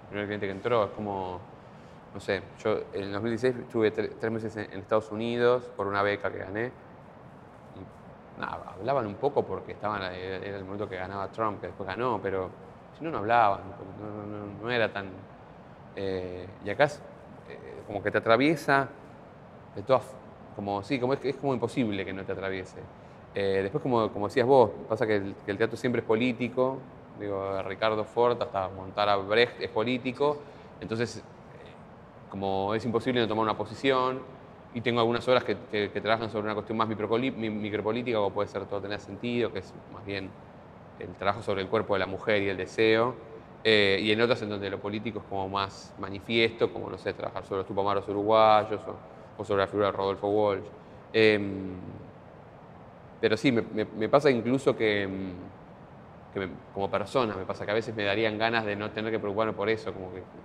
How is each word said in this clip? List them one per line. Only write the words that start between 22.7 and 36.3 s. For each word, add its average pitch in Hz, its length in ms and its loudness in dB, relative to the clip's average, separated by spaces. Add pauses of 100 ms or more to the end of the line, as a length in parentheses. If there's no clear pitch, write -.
Eh, 98 280 2
después, 98 180 -2
como, 113 300 4
como 101 160 -2
decías 117 200 4
vos, 123 240 10 (180)
pasa 113 180 2
que 107 100 4
el, 98 180 -4 (120)
que 104 60 0
el 101 40 0
teatro 113 200 2
siempre 120 240 0
es - 60 -6
político, 123 720 2 (420)
digo, 98 340 -2
de 95 80 -2
Ricardo 107 420 0
Ford 117 380 2
hasta 98 260 -2
montar 95 400 0
a 101 80 6
Brecht 107 440 2
es 95 100 -4
político, 127 680 0 (420)
entonces, 110 380 -4
eh, - 40 -12 (1080)
como 98 460 -2
es 110 100 -2
imposible 120 360 2
no 110 80 4
tomar 107 160 2
una 107 120 2
posición, 127 640 2 (540)
y 120 80 -6
tengo 120 180 2
algunas 117 260 2
obras 127 160 6
que, 107 140 0 (140)
que, 104 200 0
que 104 100 -4
trabajan 110 300 2